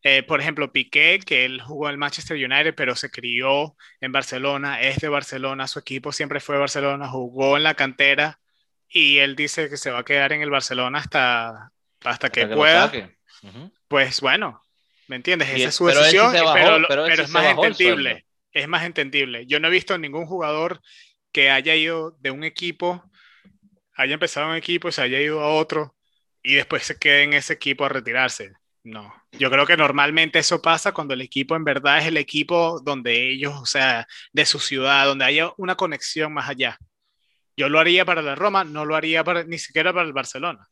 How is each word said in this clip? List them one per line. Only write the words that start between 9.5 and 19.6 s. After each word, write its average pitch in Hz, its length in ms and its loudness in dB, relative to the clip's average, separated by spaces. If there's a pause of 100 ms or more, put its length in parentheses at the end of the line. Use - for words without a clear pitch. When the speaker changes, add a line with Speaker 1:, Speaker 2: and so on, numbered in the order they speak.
Speaker 1:
que 143 80 -10
se 139 140 -6
va 123 100 -4
a - 40 -8
quedar 139 280 0
en 151 100 -4
el 147 80 -4
Barcelona 131 480 -2
hasta, 117 760 -2 (320)
hasta 123 260 -4
Speaker 2:
Hasta 117 160 0
Speaker 1:
que - 20 -6
Speaker 2:
que 110 80 -4
lo 151 100 6
Speaker 1:
pueda. - 0 -
Speaker 2:
saque. 156 500 4 (260)
Ujú. 117 300 -20 (160)
Speaker 1:
Pues 139 320 0
bueno, 139 420 -2 (440)
¿me 135 100 -12
entiendes? 156 340 -2
Speaker 2:
Y 131 120 0
Speaker 1:
Esa 123 60 0
Speaker 2:
él, - 20 -2
Speaker 1:
es - 60 -4
su 175 80 0
Speaker 2:
pero 151 220 6
él 165 100 6
sí 220 120 6
Speaker 1:
decisión, - 0 -
Speaker 2:
se - 120 4
Speaker 1:
eh, - 20 4
Speaker 2:
bajó, 160 100 4
Speaker 1:
pero 170 260 6
lo, 160 100 2
Speaker 2:
pero 147 180 2
él 170 60 4
Speaker 1:
pero 160 100 2
Speaker 2:
sí - 20 0
Speaker 1:
es 139 40 -8
Speaker 2:
se - 20 -12
Speaker 1:
más 165 120 2
Speaker 2:
bajó 151 240 4
el - 80 0
Speaker 1:
entendible, - 0 -
Speaker 2:
sueldo. 147 500 0 (280)
Speaker 1:
es 143 160 -4
más 165 160 -2
entendible. 135 600 -4
Yo 147 140 0